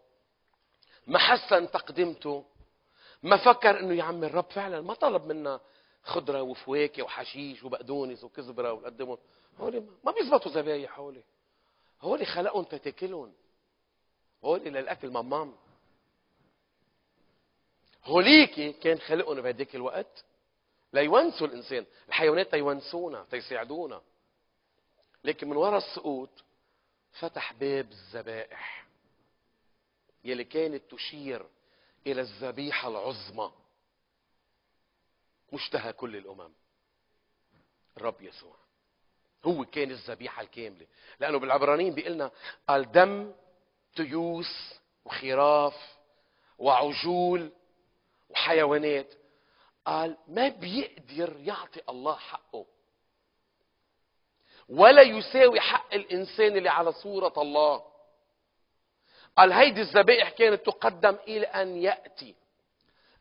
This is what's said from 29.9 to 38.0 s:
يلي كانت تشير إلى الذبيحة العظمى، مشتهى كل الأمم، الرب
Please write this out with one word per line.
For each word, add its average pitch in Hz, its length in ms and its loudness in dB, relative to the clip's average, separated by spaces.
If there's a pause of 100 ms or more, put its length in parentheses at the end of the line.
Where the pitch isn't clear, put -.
يلي 120 200 -8
كانت 156 480 -6
تشير 127 540 -12 (600)
إلى 131 140 -4
الذبيحة 127 680 -10
العظمى، 107 600 -10 (2000)
مشتهى 113 400 -8
كل 117 220 -12
الأمم، 95 360 -20 (1500)
الرب 113 240 -8